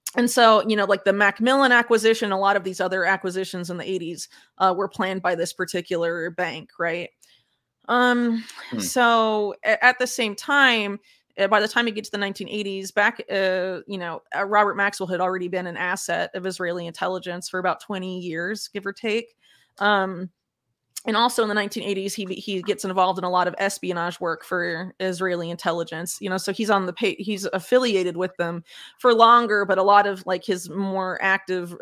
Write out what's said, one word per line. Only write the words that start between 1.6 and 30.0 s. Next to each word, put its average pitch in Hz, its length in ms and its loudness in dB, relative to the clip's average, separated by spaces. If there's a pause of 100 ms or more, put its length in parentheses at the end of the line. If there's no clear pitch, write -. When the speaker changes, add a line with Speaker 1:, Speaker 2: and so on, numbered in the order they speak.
Speaker 1:
acquisition, 226 580 4
a 190 80 0
lot 196 160 4
of 196 80 0
these 185 180 -6
other 185 240 0
acquisitions 185 640 -2
in 180 100 -8
the 165 120 -8
eighties, 170 380 -8 (300)
uh, 185 180 4
were 190 100 -2
planned 190 360 -4
by 180 120 0
this 170 180 -4
particular 170 800 -4
bank, 165 480 -6
right? 170 320 -4 (800)
Um, 240 560 2 (260)
Speaker 2:
Hmm. 233 80 -6
Speaker 1:
so 220 760 2 (100)
a-, 220 200 2
at 254 140 8
the 254 80 0
same 220 300 -4
time, 233 640 2 (380)
uh, 196 80 2
by 202 140 4
the 214 80 0
time 240 180 0
you 226 60 -2
get 208 120 -6
to - 60 -16
the 208 60 -8
nineteen 196 320 -4
eighties, 196 420 -6
back, 214 400 0
uh, 185 560 -2
you 196 120 -8
know, 170 240 -10 (120)
uh, 190 120 -2
Robert 208 280 4
Maxwell 202 320 0
had 175 140 -2
already 185 280 -2
been 180 180 -4
an 175 100 -8
asset 175 560 -4
of 185 140 -6
Israeli 175 400 -6
intelligence 180 600 -6
for 185 120 -6
about 180 200 0
twenty 185 420 -8
years, 175 480 -8
give 202 180 -10
or 202 80 -6
take. 233 420 -4 (420)
Um, 190 520 0 (760)
and 220 100 -2
also 240 280 2
in 214 80 0
the 202 40 -2
nineteen 208 280 -4
eighties, 196 320 -4
he, 202 100 -6
he 185 380 -6
gets 196 240 -4
involved 185 320 0
in 180 60 -6
a 180 60 -2
lot 180 180 2
of 170 100 -8
espionage 180 600 -4
work 165 260 -6
for 175 540 -6
Israeli 180 520 -2
intelligence. 170 720 -4
You 196 80 -4
know, 185 80 -2
so 190 160 -4
he's 220 160 -2
on 196 160 2
the 180 80 -6
pa-, - 240 -2
he's 196 340 -6
affiliated 190 640 2
with 180 220 -4
them 170 260 -4 (340)
for 247 140 6
longer, 226 540 8
but 185 100 2
a 190 60 4
lot 202 240 8